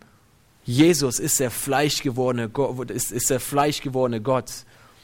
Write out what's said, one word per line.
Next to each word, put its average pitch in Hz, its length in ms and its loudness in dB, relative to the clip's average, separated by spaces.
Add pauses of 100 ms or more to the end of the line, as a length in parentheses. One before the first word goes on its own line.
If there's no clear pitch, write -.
(640)
Jesus 139 540 4
ist - 200 0
der 127 100 0
fleischgewordene 131 1000 0
Go-, 127 360 -2
ist, 113 280 -6
ist 117 200 -2
der 127 80 2
fleischgewordene 131 840 0
Gott. 127 300 -2 (520)